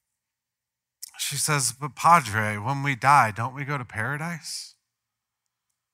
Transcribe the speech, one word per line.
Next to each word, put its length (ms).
she 180
says, 360
"But 240
Padre, 640
when 260
we 120
die, 360
don't 240
we 100
go 140
to 60
paradise?" 920